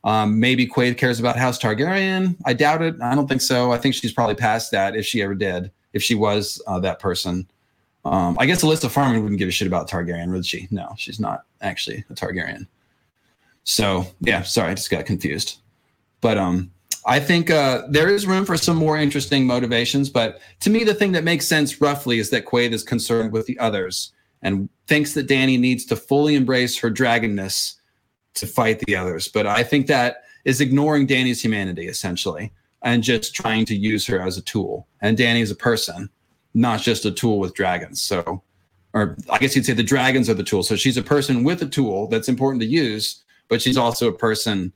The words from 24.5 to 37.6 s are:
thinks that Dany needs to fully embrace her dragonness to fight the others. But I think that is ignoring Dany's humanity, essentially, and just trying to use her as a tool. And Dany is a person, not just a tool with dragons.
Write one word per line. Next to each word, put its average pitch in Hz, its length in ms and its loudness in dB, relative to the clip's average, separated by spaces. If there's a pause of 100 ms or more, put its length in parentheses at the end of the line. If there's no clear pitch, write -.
thinks 151 260 2
that 139 140 -4
Dany 131 320 4
needs 123 260 2
to - 100 0
fully 147 400 2
embrace 127 420 2
her 117 120 0
dragonness 110 840 -2 (600)
to - 120 -6
fight 113 320 0
the 101 160 -2
others. 90 320 -4
But 107 180 -2
I 107 180 2
think 135 240 0
that 123 360 0 (220)
is 131 160 2
ignoring 143 460 4
Dany's 127 360 0
humanity, 92 440 -2
essentially, 90 640 -6 (300)
and 120 220 0
just 113 320 -2
trying 110 300 0
to 110 100 -4
use 104 320 -2
her 95 120 0
as 92 180 -4
a 92 40 -10
tool. - 460 -6 (140)
And - 160 2
Dany 117 240 2
is 107 100 -2
a 101 40 -6
person, 104 540 -2 (460)
not 113 260 2
just 113 240 0
a 104 60 0
tool 107 260 0
with 92 160 -2
dragons. 90 480 -4